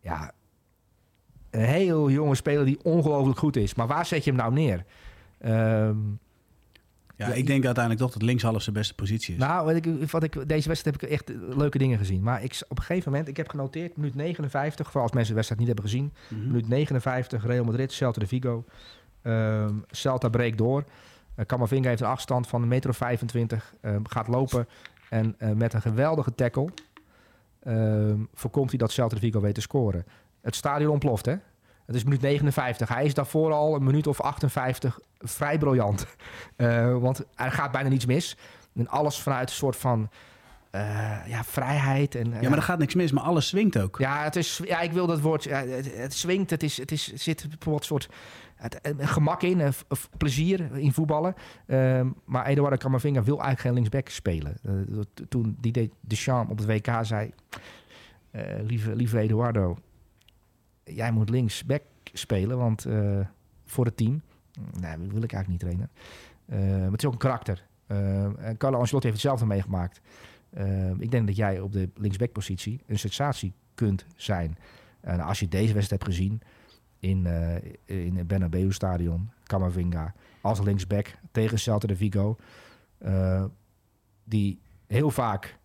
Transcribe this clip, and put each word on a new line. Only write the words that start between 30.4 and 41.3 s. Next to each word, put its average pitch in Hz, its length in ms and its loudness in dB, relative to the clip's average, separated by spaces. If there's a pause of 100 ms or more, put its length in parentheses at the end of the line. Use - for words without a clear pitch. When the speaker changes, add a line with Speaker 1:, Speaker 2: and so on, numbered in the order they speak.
Speaker 1:
Het - 160 -6
stadion 147 360 2
ontploft, 135 340 2
hè? 131 80 2 (520)
Het 120 120 -2
is 110 60 -2
minuut 135 160 2
negenenvijftig. 135 680 2
Hij 123 160 0
is 143 100 2
daarvoor 156 380 2
al 151 220 2
een 139 100 0
minuut 147 220 4
of 143 140 0
achtenvijftig 131 800 -2 (180)
vrij - 400 -2
briljant. 120 480 2
<laughs> - 60 -20 (440)
Eh, 120 420 4
want 127 260 0 (100)
er 127 180 -2
gaat 143 200 -2
bijna 135 160 0
niets 131 180 4
mis. 139 300 2 (380)
En 120 140 -2
alles 147 320 0
vanuit 127 280 -2
een - 60 -8
soort 131 220 0
van, 113 320 2 (600)
eh, 104 580 -4
ja, 113 160 -4